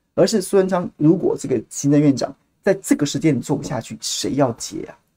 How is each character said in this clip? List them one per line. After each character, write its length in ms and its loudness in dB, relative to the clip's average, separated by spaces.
而 100 4
是 160 2
苏 160 0
贞 120 4
昌 280 -2
如 200 4
果 200 0
这 120 -10
个 200 0
行 220 -2
政 100 6
院 140 4
长 180 -4
在 120 2
这 200 -2
个 100 -2
时 140 -4
间 220 2
做 160 -4
不 80 -6
下 160 -6
去， 200 -12
谁 340 -6
要 180 2
接 320 -10
啊？ 100 -16